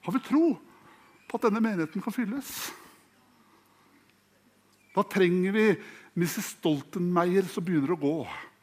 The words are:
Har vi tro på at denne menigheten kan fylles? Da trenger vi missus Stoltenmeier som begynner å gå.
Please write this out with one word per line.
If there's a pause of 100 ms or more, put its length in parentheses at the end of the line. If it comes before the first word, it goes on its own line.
Har
vi
tro (840)
på
at
denne
menigheten
kan
fylles? (2250)
Da
trenger
vi (520)
missus
Stoltenmeier
som
begynner
å
gå. (480)